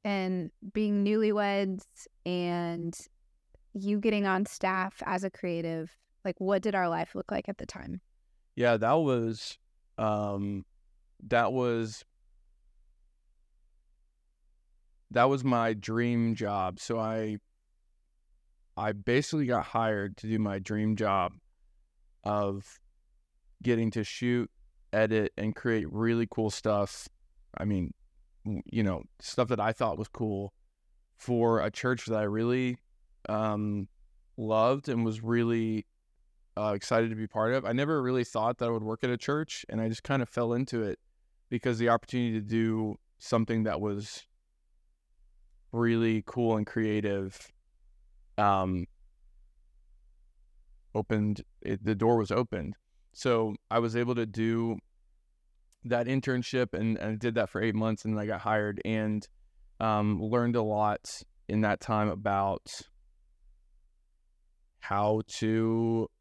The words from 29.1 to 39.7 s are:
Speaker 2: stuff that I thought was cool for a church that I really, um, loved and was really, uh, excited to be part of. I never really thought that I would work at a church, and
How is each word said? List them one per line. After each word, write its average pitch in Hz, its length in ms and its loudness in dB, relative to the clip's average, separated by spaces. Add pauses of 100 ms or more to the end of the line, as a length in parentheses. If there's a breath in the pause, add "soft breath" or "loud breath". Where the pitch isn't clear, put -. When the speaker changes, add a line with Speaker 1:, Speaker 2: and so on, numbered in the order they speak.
Speaker 2:
stuff - 280 -2
that 113 120 -2
I 110 120 0
thought 110 260 -2
was 107 100 -8
cool 101 440 -6 (680)
for 117 420 2
a 90 100 0
church 127 360 -2
that 113 120 0
I 107 40 0
really, 120 560 0 (500)
um, 104 600 -2 (480)
loved 113 520 2
and 117 160 2
was 110 180 -2
really, 113 640 2 (680)
uh, 107 180 0
excited 113 360 2
to 110 60 -6
be 110 100 -4
part 110 280 0
of. 135 100 0
I 107 80 -2
never 143 300 0
really 127 220 2
thought 117 340 0
that 120 80 -2
I 117 40 0
would 113 120 -2
work 110 220 -4
at 123 60 0
a 123 80 0
church, - 500 -4
and 110 120 -2